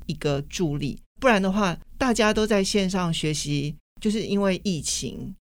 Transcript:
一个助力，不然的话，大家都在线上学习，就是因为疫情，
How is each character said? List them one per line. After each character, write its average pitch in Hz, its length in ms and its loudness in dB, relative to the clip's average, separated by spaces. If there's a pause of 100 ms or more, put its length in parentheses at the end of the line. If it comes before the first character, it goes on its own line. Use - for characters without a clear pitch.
一 160 80 -4
个 147 300 0
助 147 340 -2
力， 143 220 -4 (200)
不 - 60 2
然 220 160 6
的 190 100 2
话， 196 240 0 (220)
大 254 160 2
家 214 180 4
都 214 140 2
在 214 180 4
线 196 240 2
上 180 240 0
学 160 220 -2
习， 147 420 -2 (240)
就 214 120 0
是 214 100 0
因 196 180 0
为 190 240 2
疫 180 160 -2
情， - 600 -6